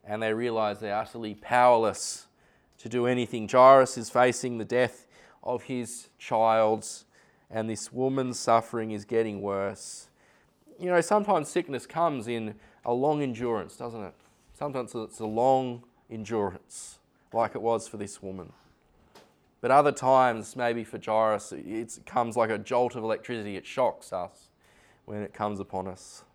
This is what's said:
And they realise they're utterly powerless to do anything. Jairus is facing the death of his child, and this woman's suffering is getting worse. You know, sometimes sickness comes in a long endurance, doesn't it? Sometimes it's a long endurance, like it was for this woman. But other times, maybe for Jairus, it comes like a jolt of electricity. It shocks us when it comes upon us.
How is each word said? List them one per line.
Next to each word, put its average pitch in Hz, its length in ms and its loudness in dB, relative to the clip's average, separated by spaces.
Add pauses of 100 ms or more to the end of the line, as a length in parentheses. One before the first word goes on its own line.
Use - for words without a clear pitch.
And 107 140 -4
they 110 100 0
realise 110 460 -2
they're 104 160 -4
utterly 110 400 -6
powerless 120 920 2 (520)
to - 80 -16
do 120 200 0
anything. 120 400 -2
Jairus 131 500 8
is 113 120 -10
facing 123 480 2
the 110 80 -6
death 120 400 -2 (380)
of 120 200 -6
his 123 440 -10 (100)
child, 110 720 2 (640)
and 110 180 -4
this - 220 -8
woman's 131 480 -2
suffering 113 520 0
is 101 120 -8
getting 110 380 -2
worse. 98 640 -6 (720)
You 180 80 -8
know, 175 140 4
sometimes 202 480 2
sickness 143 360 -4
comes 151 420 -2
in 110 280 -6 (300)
a 120 80 0
long 147 280 2
endurance, 117 540 -4
doesn't 117 260 -12
it? 92 120 -12 (400)
Sometimes 131 420 -8
it's 110 240 -8
a 110 60 -6
long 123 580 2 (260)
endurance, 107 920 -6 (340)
like 113 200 0
it 120 80 -6
was 113 260 -2
for 107 100 -14
this 101 260 -12
woman. 95 300 -12 (1040)
But 120 120 0
other 143 200 6
times, 127 640 2
maybe 120 280 -2
for - 200 -12
Jairus, 110 480 0
it 110 540 -10
comes 117 320 -2
like 113 140 2
a 104 80 -2
jolt 123 360 0
of 113 80 -8
electricity. 107 540 -6
It - 80 -12
shocks - 480 -4
us - 360 -10 (560)
when 104 180 -8
it - 100 -12
comes 104 260 -4
upon 95 280 -8
us. - 360 -16 (120)